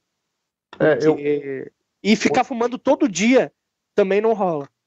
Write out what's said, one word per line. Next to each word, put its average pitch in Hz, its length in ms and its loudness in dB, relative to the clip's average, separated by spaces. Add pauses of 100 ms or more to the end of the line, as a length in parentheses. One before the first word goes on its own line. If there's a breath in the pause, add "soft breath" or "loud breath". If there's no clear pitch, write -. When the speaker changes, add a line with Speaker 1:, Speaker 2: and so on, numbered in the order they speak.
(800)
Speaker 1:
É, 151 260 2
eu 156 100 4
Speaker 2:
Porque, 143 580 -6 (300)
e 202 120 4
ficar 254 300 0
fumando 240 340 -4
todo 285 300 0
dia 202 420 0 (440)
também 196 260 0
não 220 140 0
rola. 170 340 -4 (180)